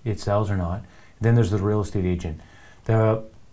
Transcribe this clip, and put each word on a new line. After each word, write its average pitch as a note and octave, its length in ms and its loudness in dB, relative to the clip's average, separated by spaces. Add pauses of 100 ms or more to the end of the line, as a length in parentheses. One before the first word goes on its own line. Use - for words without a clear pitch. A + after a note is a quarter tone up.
it A2 140 -4
sells G2+ 320 -2
or G2 60 0
not. F#2 260 -4 (380)
Then A#2 140 4
there's A2 160 4
the G#2 80 0
real G#2+ 220 0
estate G2+ 240 -2
agent. E2+ 360 -4 (460)
The A2 360 2 (300)